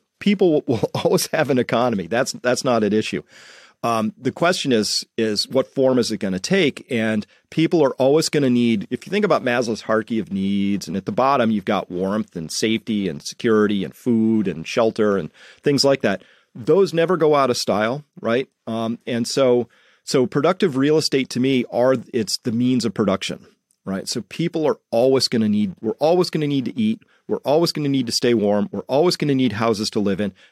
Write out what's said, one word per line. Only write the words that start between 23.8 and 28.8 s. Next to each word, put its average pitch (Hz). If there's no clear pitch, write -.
right? 95
So 113
people 160
are -
always 131
gonna 110
need, 104
we're 113
always 165
gonna 151
need 139
to -
eat. 110
We're 107
always 160
gonna 143
need 131
to 113
stay 120
warm. 101
We're 101